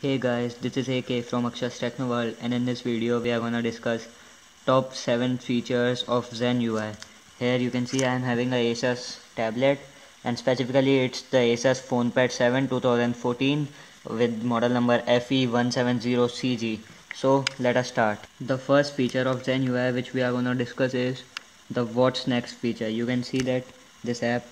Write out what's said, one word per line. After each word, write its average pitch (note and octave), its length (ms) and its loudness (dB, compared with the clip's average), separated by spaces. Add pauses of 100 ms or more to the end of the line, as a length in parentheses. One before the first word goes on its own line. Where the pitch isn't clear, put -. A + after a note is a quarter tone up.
Hey C3+ 140 0
guys, A#2+ 380 -2
this - 200 -6
is C3 140 -2
A B2+ 120 0
K B2 200 -2
from A#2+ 240 -2
Aksha's A#2+ 340 -6
Techno B2 300 -4
World, A#2+ 320 -2
and A#2+ 120 -2
in B2 120 0
this B2 160 -2
video A#2 400 0
we A#2+ 100 0
are A#2 80 0
gonna A#2 220 -2
discuss A#2 440 -2 (600)
top C3 280 2
seven B2+ 440 0
features B2 720 0
of A#2+ 160 0 (100)
Zen B2 240 0
U A#2 180 0
I. G#2+ 140 -4 (480)
Here B2 160 2
you B2 160 0
can B2 160 -2
see C3 160 0
I B2+ 100 2
am B2+ 80 0
having B2 300 0
a A#2+ 220 2
Asus B2 480 -4 (160)
tablet, B2 420 2 (460)
and A#2 120 -2
specifically C3 680 2
it's B2 160 -4
the - 160 0
Asus B2 440 4 (100)
FonePad B2 420 2
seven B2+ 340 2
two B2+ 140 0
thousand A#2+ 340 2
fourteen C#3 540 0 (400)
with A2+ 340 0
model A#2+ 280 2
number A#2+ 360 4
F A#2+ 240 2
E C3 160 2
one A#2+ 240 0
seven B2 300 0
zero A#2+ 260 2
C B2 300 -2
G. A2 240 -4 (340)
So C3+ 300 2 (120)
let B2 200 2
us B2 100 0
start. G#2+ 320 0 (220)
The C3 160 -2
first C#3+ 380 2
feature B2+ 280 0
of B2+ 220 -2
Zen C3 180 0
U B2+ 140 0
I B2+ 140 0
which B2 220 -4
we C3 80 0
are B2 120 0
gonna B2 200 0
discuss B2+ 400 -2
is B2+ 300 -2 (480)
the A#2+ 140 0
What's B2 420 2
Next A#2+ 280 -2
feature. A#2 340 -4
You A2+ 160 -2
can B2 180 0
see C3 160 -4 (140)
that B2+ 100 0 (400)
this A#2+ 180 -4
app A#2+ 300 -2